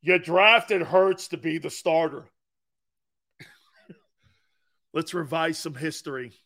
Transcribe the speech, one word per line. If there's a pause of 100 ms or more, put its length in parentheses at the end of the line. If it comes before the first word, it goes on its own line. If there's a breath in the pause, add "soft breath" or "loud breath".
You
drafted
Hurts
to
be
the
starter. (1120)
<laughs> (960)
Let's
revise
some
history. (120)